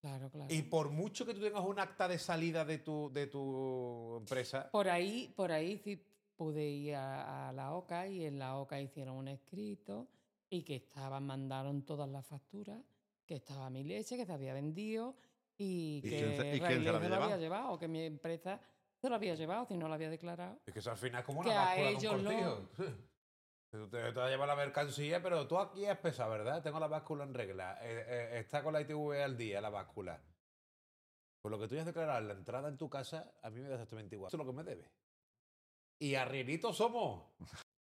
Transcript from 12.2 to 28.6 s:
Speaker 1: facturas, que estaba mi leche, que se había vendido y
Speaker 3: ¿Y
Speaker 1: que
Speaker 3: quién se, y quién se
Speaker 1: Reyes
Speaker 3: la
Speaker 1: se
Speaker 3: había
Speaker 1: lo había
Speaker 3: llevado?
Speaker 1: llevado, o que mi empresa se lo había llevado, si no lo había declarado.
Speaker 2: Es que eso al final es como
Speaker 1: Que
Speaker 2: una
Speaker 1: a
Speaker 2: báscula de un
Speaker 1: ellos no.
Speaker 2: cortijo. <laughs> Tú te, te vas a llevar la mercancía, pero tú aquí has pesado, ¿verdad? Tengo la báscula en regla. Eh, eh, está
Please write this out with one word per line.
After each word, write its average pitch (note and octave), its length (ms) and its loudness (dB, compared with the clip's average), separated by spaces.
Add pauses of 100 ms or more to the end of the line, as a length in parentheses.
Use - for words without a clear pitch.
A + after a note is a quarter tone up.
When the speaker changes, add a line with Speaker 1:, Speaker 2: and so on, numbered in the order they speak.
Speaker 1:
facturas, G3+ 520 -12 (460)
que D#3+ 120 -6
estaba C3 340 -8
mi C3 140 -4
leche, G#3+ 340 -4
que A#3+ 80 -2
se F3+ 60 -4
había C3+ 200 -4
vendido G#3+ 640 -2 (400)
y E3+ 420 0
Speaker 3:
¿Y C3 40 -4
Speaker 1:
que - 80 0
Speaker 3:
quién D3 260 4
se, C#3+ 200 2
y - 40 4
quién - 0 -
se - 80 2
Speaker 1:
Reyes C3 160 6
Speaker 3:
la - 60 6
Speaker 1:
se - 60 6
Speaker 3:
había E3+ 120 2
Speaker 1:
lo F#3 80 4
había F#3+ 100 4 (100)
Speaker 3:
llevado? E3+ 40 0
Speaker 1:
llevado, G3+ 320 -2
o E3 60 -4
que E3 100 -4
mi D#3+ 160 -2
empresa E3 560 -4 (400)
se C4 80 0
lo B3 60 4
había F#3+ 200 2
llevado, E3 320 0
si F#3 120 -2
no D#3+ 100 0
lo D#3 60 0
había D#3 160 -2
declarado. E3+ 560 -6
Speaker 2:
Es F#2 80 -12
que G#2+ 60 -6
eso A#2 100 -4
al A2+ 80 -4
final B2 220 -2
es A#2 60 -6
como C#3 160 -2
Speaker 1:
Que F3+ 60 4
Speaker 2:
una G#3 140 8
Speaker 1:
a - 20 10
Speaker 2:
báscula F#3 240 6
de G#3 60 4
un G#3 60 0
Speaker 1:
ellos G3+ 220 2
no. G3+ 80 2
Speaker 2:
cortijo. B2+ 460 2
<laughs> E3 340 -6 (640)
Tú G#2+ 180 10
te, A#2 100 -2
te A#2 120 0
vas B2 140 2
a C3 40 4
llevar C3+ 180 4
la C#3+ 80 6
mercancía, D3 680 2
pero E3+ 260 4
tú E3+ 100 4
aquí G3 280 0
has G3 120 2
pesado, B2 320 2
¿verdad? A#2 320 2
Tengo D3+ 180 0
la D#3 60 2
báscula D3+ 380 0
en C3+ 100 -6
regla. F#2+ 480 -2
Eh, A2+ 260 -4
eh, A#2+ 300 -2
está C#3 240 0